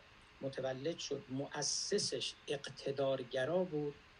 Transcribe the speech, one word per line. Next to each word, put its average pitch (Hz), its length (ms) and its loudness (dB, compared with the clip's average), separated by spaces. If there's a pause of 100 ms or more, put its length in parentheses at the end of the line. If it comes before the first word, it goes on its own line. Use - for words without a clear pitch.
(400)
متولد 131 580 -2
شد، - 300 -4
مؤسسش - 1080 0 (140)
اقتدارگرا 135 1080 0
بود، 151 360 2 (260)